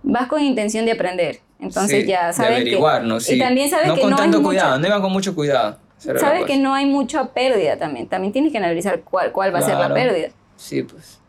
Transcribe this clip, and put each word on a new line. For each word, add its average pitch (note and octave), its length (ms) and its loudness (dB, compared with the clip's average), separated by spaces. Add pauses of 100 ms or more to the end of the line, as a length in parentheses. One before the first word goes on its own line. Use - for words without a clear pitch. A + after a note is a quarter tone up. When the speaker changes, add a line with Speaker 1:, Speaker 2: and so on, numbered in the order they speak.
Speaker 1:
Vas B3+ 240 0
con D4+ 140 -2
intención A3 440 0
de A3+ 80 0
aprender. F3+ 480 -4 (200)
Entonces F#3 400 0
Speaker 2:
Sí, - 60 -2
Speaker 1:
ya F3+ 200 0
Speaker 2:
de E3+ 60 -2
Speaker 1:
saben A3+ 220 2
que B3+ 60 0
Speaker 2:
averiguar, C#3 420 2
¿no? A2+ 140 -2
Speaker 1:
y A#2 40 -4
Speaker 2:
Sí. B2+ 180 0
Speaker 1:
también B3+ 300 2
saben - 200 2
Speaker 2:
No - 60 2
Speaker 1:
que C4 60 0
Speaker 2:
con - 80 4
Speaker 1:
no - 80 2
hay - 60 2
Speaker 2:
tanto D#4+ 160 4
Speaker 1:
mucho - 100 2
Speaker 2:
cuidado, D3 300 2
no E3 80 0
iban G#3 140 2
con F#3+ 120 0
mucho F#3+ 220 -2
cuidado. C3 420 0 (220)
Esa - 120 -10
era - 80 -2
la D4 80 2
Speaker 1:
saben E4 180 2
que C#4 80 -2
Speaker 2:
cosa. C#4 100 2
Speaker 1:
no C4+ 100 0
hay C#4 140 0
mucha C#4 460 0
pérdida G3+ 440 0
también. D3 300 -6
También F#3+ 260 -4
tienes D4 180 2
que C4+ 60 -4
analizar F3 440 -2
cuál, F3+ 300 -2
cuál F#3+ 220 0
va F3 60 0
a - 20 2
ser G3 140 2
la - 120 0
Speaker 2:
Claro. - 60 -2
Speaker 1:
pérdida. A3 360 0 (280)
Speaker 2:
Sí, C#3 260 -6
pues. - 460 -18